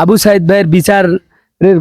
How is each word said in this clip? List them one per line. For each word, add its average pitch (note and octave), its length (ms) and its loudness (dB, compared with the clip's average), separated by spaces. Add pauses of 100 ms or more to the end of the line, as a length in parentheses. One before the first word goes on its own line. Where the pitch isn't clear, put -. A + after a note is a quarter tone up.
আবু F3+ 140 0
সাইদ G3+ 300 0
ভাইয়ের F#3+ 280 0
বিচারের F#3 1080 -2